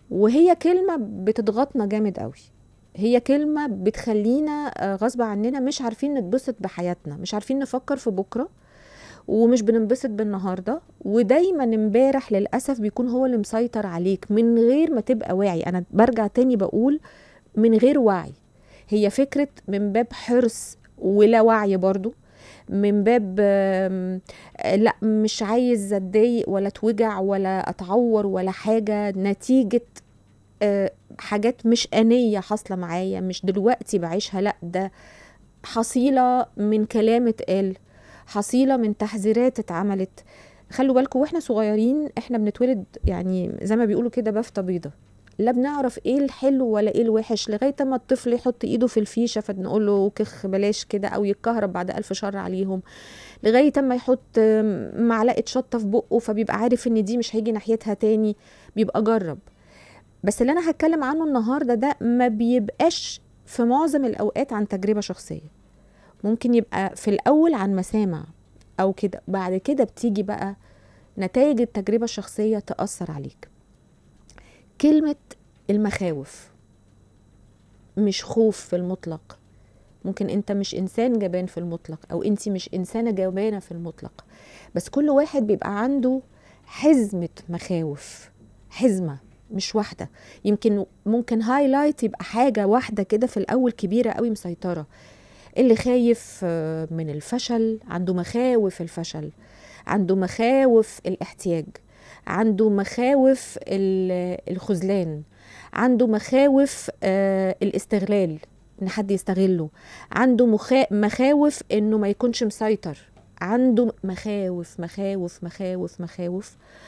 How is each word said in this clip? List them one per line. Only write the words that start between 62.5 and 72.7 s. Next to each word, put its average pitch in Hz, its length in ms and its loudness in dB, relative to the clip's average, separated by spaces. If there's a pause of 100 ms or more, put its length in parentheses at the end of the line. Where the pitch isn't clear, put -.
في - 180 -4
معظم 277 420 2
الاوقات 226 480 -2
عن 208 140 -2
تجربة 208 340 -2
شخصية، - 560 -12 (640)
ممكن 233 300 0
يبقى 202 420 0
في - 140 -4
الاول 302 440 4
عن 196 220 -2
مسامع 185 480 -2 (560)
او 190 140 2
كده، - 340 -6
بعد 185 280 -4
كده 269 280 0
بتيجي 208 400 -2
بقى 196 320 -8 (600)
نتائج 247 440 2
التجربة 220 420 -2
الشخصية 214 560 -4
تأثر - 520 -8